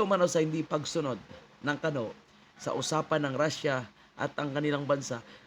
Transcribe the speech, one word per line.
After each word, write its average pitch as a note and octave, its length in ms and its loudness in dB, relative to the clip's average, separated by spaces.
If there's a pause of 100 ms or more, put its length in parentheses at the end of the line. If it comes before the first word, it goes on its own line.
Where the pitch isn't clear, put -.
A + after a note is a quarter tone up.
umano F#3+ 240 4
sa E3+ 160 4
hindi D#3 160 0
pagsunod D3 600 -2 (440)
ng C#3+ 160 0
Kano C3+ 320 -2 (480)
sa - 160 -4
usapan D3+ 560 0
ng B2+ 80 -4
Russia C#3+ 400 0 (400)
at C#3 160 -2
ang C#3+ 160 -4
kanilang D3 320 0
bansa C3 400 -2 (240)